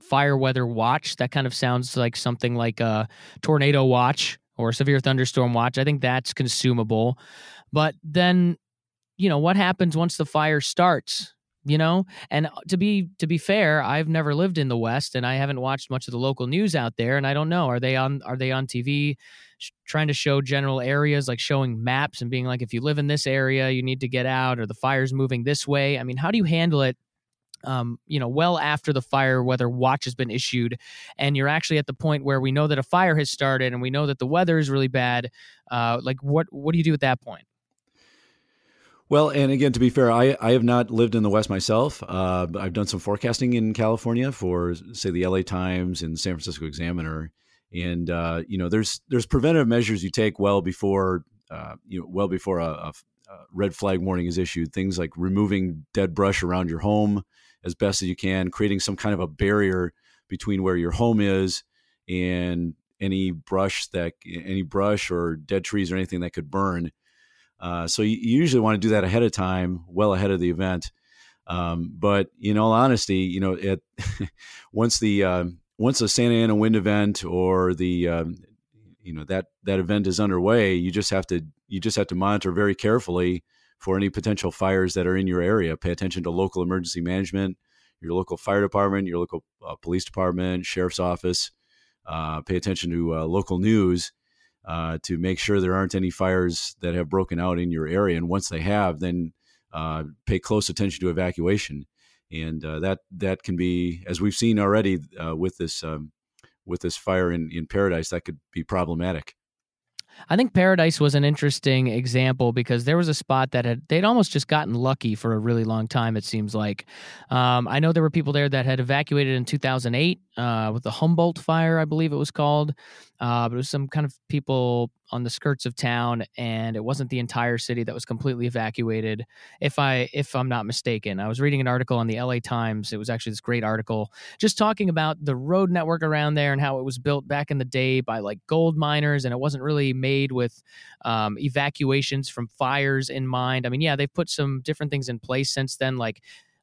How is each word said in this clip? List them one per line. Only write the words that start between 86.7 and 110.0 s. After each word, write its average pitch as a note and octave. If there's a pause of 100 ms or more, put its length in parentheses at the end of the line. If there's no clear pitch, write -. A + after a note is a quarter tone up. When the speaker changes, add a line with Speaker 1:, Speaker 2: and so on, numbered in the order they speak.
Speaker 2:
management, F#2 (420)
your E2
local F2+
fire G2+
department, G2
your F2
local, F2 (240)
uh, D#2+
police F2+
department, F#2
sheriff's F2+
office. F2+ (560)
Uh, D#2
pay F#2
attention F2
to, E2
uh, D#2+
local F2+
news, F#2+ (540)
uh, E2
to F2+
make F2+
sure G2+
there F#2
aren't F#2+
any F#2
fires F#2
that F2
have F2
broken F#2
out F2+
in F2
your D#2+
area. F2+
And E2+
once F#2+
they E2
have, F#2+
then, F2 (400)
uh, D#2 (240)
pay F#2+
close G#2
attention F#2+
to F2+
evacuation. E2+ (460)
And, D#2+
uh, D#2
that, F#2+ (180)
that F#2
can F#2
be, F2+
as F2
we've G#2
seen A2+
already, G2 (200)
uh, E2
with F2
this, E2+
um, D2+ (540)
with F2+
this F2
fire F#2
in, E2
in E2
Paradise, F#2
that F2
could D#2 (120)
be E2
problematic. E2+ (920)